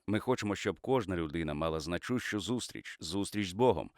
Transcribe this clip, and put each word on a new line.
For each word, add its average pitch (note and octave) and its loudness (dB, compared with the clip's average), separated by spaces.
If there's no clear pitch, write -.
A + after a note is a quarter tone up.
Ми G#2 4
хочемо, G#2+ 0
щоб - 0
кожна G#2 2
людина D#2+ 0
мала D#2+ 0
значущу F2 -2
зустріч, - -4
зустріч G2 -2
з F2 -8
Богом, G2+ 4